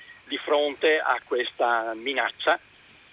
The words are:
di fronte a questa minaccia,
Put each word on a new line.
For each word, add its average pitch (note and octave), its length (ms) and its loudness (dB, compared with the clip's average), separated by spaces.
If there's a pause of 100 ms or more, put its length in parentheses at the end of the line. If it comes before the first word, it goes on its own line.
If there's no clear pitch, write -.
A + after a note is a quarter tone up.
(260)
di C#3+ 140 -8
fronte D3 600 2
a B2 240 0
questa A#2 680 0
minaccia, B2 640 -2 (540)